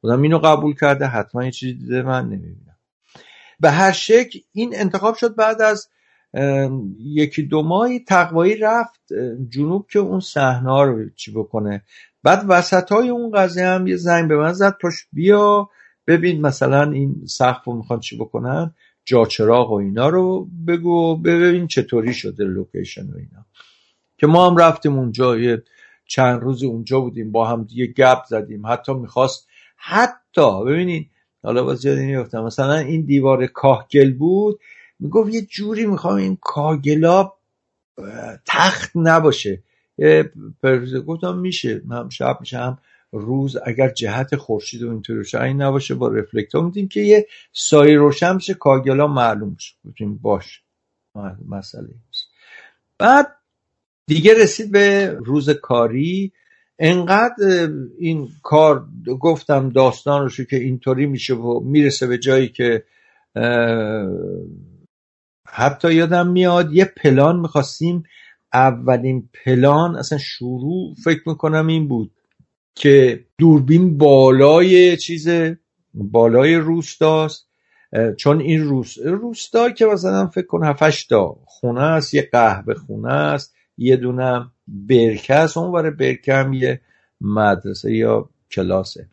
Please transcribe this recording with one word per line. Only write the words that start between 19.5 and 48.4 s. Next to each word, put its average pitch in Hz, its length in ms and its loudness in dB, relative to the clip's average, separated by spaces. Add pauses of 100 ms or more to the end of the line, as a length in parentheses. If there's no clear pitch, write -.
و 110 40 -4
اینا 101 340 -2
رو 185 380 -2 (200)
بگو، 170 480 0
ببین 170 520 0
چطوری 120 460 -2
شده 101 300 -8
لوکیشن 95 680 -10
و 95 80 -16
اینا." 90 280 -20 (720)
که 147 100 2
ما 175 220 6
هم 175 80 2
رفتیم 160 400 2
اونجا، 123 400 -2
یه 117 260 -2 (440)
چند 123 340 0
روزی 127 240 -6
اونجا 117 340 -4
بودیم، 113 320 -8
با 113 160 0
هم 117 160 -4
دیگه 117 220 -6
گپ 127 400 2
زدیم. 107 400 -8
حتی 120 280 -6
می‌خواست، 127 540 -4 (280)
حتی 151 880 0
ببینین، 160 400 -4 (380)
حالا 120 200 -2
باز 131 220 -6
یاد 139 120 0
این 135 100 -4
می‌افتم، 131 360 -6
مثلاً 135 340 -2
این 160 240 -4
دیوار 135 460 0
کاهگل 135 680 2
بود، 190 460 -2 (400)
می‌گفت 208 340 -2
"یه 226 80 -4
جوری 208 440 -6
می‌خوام 196 300 -2
این 190 260 -4
کاهگلا، 151 800 0
اه، 190 120 -4 (1120)
تخت - 500 -2
نباشه." 156 680 0 (340)
یه 156 340 2 (320)
پروژه 131 360 -2
گفتم 165 380 -10
"میشه، 175 440 -6 (100)
هم 120 180 -12
شب 127 300 -4
می‌شه، 123 180 -14
هم 127 200 -8 (340)
روز، 127 540 -6
اگر 131 240 0
جهت 123 460 -6
خورشید 117 480 -8
و 117 80 -8
اینطوری 110 280 -10
باشه، 107 220 -8
این 135 200 -2
نباشه، 135 340 -2
با 123 120 -4
رفلکتور 110 580 -4
می‌دیم 196 220 -6
که 208 120 -6
یه 208 280 4 (260)
سایه 151 440 6
روشن 147 400 2
بشه، 190 160 -6